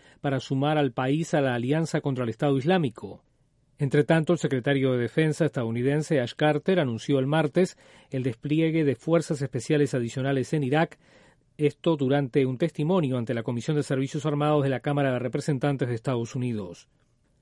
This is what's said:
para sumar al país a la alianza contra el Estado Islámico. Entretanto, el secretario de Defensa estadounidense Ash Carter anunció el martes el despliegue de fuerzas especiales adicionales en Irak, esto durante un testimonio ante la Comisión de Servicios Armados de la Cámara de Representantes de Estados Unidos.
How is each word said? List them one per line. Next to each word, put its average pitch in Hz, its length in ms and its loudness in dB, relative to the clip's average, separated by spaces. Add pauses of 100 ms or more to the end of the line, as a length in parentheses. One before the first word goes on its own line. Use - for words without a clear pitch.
(200)
para 139 200 -2
sumar 143 380 0
al 139 140 2
país 143 420 -2
a 151 60 4
la 131 140 2
alianza 147 460 -2
contra 127 240 -2
el 117 60 -2
Estado 139 280 0
Islámico. 139 640 -2 (560)
Entretanto, 147 540 4
el 165 60 2
secretario 135 540 0
de 127 60 2
Defensa 156 460 0
estadounidense 135 760 0
Ash 120 140 -4
Carter 151 460 2
anunció 135 380 0
el 131 80 0
martes 156 500 0 (340)
el 131 120 -4
despliegue 156 600 0
de 139 100 2
fuerzas 160 480 -2
especiales 143 500 0
adicionales 131 600 -2
en 156 100 0
Irak, 147 360 0 (600)
esto 151 380 0
durante 139 500 2
un 127 120 -4
testimonio 156 600 0
ante 120 160 -2
la 113 80 -4
Comisión 123 340 -2
de 147 60 0
Servicios 135 420 -4
Armados 151 380 2
de 135 80 0
la 123 100 -2
Cámara 143 320 0
de 123 60 0
Representantes 139 680 -2
de 123 60 -2
Estados 117 400 -4
Unidos. 110 540 -6 (540)